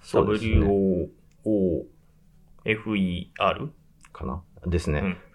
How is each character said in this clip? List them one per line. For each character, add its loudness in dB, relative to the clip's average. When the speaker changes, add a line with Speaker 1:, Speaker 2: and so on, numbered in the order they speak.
Speaker 1:
そ 2
う 0
で 2
す -4
ね。 -2
Speaker 2:
ダ 6
ブ 4
リ -
ュ 2
ー 2
オ 2
ー -8
オ 2
ー 0
エ 2
フ -2
イ -2
ー -4
ア 4
ー -4
ル？ -8
Speaker 1:
か -10
な？ -6
で 0
す -2
ね。 0
Speaker 2:
う -2
ん。 -4